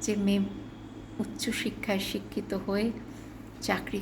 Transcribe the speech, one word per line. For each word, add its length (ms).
যে 140
মেয়ে 240
উচ্চশিক্ষায় 800
শিক্ষিত 560
হয়ে 380
চাকরি 420